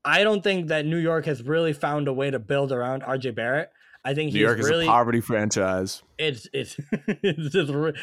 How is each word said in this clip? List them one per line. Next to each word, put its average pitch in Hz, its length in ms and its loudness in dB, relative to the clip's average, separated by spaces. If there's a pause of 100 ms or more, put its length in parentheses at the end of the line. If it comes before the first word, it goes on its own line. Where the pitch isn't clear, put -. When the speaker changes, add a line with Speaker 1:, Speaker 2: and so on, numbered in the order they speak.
Speaker 1:
I 165 180 4
don't 208 200 2
think 185 240 0
that 156 180 0
New 165 120 0
York 160 300 0
has 131 160 -4
really 160 280 0
found 147 380 -2
a 135 40 0
way 135 160 -2
to 135 100 -2
build 139 340 0
around 127 300 -4
R 135 140 -2
J 127 140 -4
Barrett. 123 380 -2 (340)
I 135 100 -2
think 151 200 -2
Speaker 2:
New 104 60 2
Speaker 1:
he's - 20 6
Speaker 2:
York 113 180 4
is 123 100 0
Speaker 1:
really 165 160 2
Speaker 2:
a 160 40 2
poverty 117 320 4
franchise. 98 840 0 (140)
Speaker 1:
It's, 151 340 -4
it's, 135 240 -8 (100)
<laughs> - 60 -8 (160)
it's 160 460 -2
just 160 180 2
re-, 151 320 -2